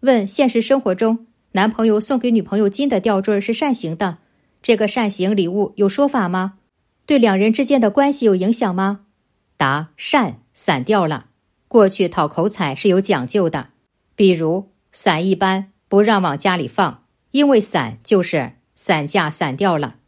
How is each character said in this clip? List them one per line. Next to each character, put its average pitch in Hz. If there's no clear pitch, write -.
问： 247
现 254
实 226
生 269
活 190
中， 226
男 196
朋 226
友 214
送 220
给 247
女 226
朋 202
友 208
金 277
的 202
吊 202
坠 202
是 214
扇 277
形 165
的， 175
这 233
个 214
扇 208
形 196
礼 185
物 196
有 202
说 277
法 247
吗？ 185
对 285
两 214
人 214
之 269
间 269
的 220
关 277
系 277
有 202
影 185
响 220
吗？ 196
答： 147
扇 220
散 135
掉 196
了。 156
过 214
去 190
讨 165
口 165
彩 143
是 208
有 185
讲 190
究 190
的， 139
比 196
如 170
伞 170
一 190
般 190
不 196
让 208
往 151
家 185
里 135
放， -
因 285
为 254
伞 135
就 190
是 147
伞 156
架 156
散 143
掉 185
了。 147